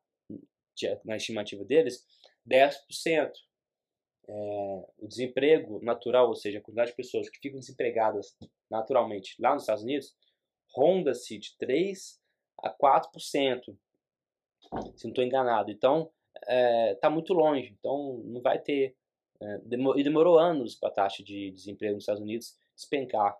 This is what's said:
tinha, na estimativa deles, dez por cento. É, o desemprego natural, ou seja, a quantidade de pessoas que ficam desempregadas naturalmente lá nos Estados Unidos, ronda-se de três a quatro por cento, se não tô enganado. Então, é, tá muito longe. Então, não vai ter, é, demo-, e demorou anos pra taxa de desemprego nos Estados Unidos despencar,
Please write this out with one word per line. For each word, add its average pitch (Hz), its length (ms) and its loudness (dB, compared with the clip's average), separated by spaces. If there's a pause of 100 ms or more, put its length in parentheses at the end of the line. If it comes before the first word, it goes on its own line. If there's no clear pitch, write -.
(760)
tinha, 101 300 -4
na 110 100 -6
estimativa 104 480 -8
deles, 135 420 2 (400)
dez 131 400 6
por - 80 -20
cento. 156 460 -2 (920)
É, 104 560 -6 (120)
o 107 100 -16
desemprego 123 760 0
natural, 117 460 2
ou 110 80 0
seja, 104 240 -6
a - 20 -20
quantidade 117 300 -4
de - 60 -16
pessoas 120 320 -6
que - 100 -20
ficam 135 200 -12
desempregadas 117 800 -4 (320)
naturalmente 110 680 -2
lá 123 140 2
nos 139 100 -4
Estados 107 200 -2
Unidos, 135 300 -6 (600)
ronda-se 143 640 2
de - 180 -20
três 185 640 -4 (400)
a - 80 -4
quatro 143 400 2
por - 120 -18
cento, 131 580 -2 (1160)
se - 100 -12
não 110 60 -10
tô 131 80 0
enganado. 123 500 2
Então, 147 400 2 (340)
é, 117 500 4
tá 156 140 2
muito 160 240 -2
longe. 151 460 2
Então, 135 460 -6
não 117 160 -10
vai - 180 2
ter, 135 360 -2 (460)
é, 104 180 -8
demo-, 127 380 0
e 143 60 2
demorou 156 340 6
anos 156 380 2
pra - 160 -4
taxa 101 320 -2
de 101 280 -10
desemprego 101 440 -6
nos 101 80 -12
Estados 104 180 -4
Unidos 107 360 -8 (180)
despencar, 117 640 -2